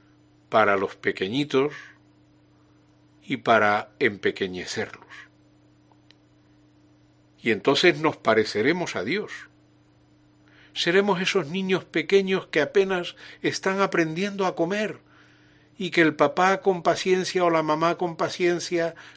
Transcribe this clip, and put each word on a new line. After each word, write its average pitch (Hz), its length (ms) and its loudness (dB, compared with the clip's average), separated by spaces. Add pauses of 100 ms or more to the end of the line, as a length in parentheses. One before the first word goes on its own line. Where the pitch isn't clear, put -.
(480)
para 101 280 4
los 95 200 -4
pequeñitos 135 760 -2 (1500)
y 135 140 -6
para 107 640 2
empequeñecerlos. 95 1040 -4 (2250)
Y 113 120 0
entonces 147 480 2
nos 151 160 0
pareceremos 113 800 0
a 92 80 -4
Dios. 170 260 -6 (1400)
Seremos 185 460 2
esos 190 260 -2
niños 185 380 -2
pequeños 190 640 0
que 160 120 0
apenas 185 540 0 (280)
están 190 380 -2
aprendiendo 190 640 0
a 180 120 -2
comer 185 420 -2 (800)
y 180 120 -4
que 175 100 2
el 151 160 4
papá 185 460 2
con 185 200 0
paciencia 185 600 0
o 170 60 4
la 165 120 2
mamá 156 340 0
con 170 200 -4
paciencia 170 800 -2 (200)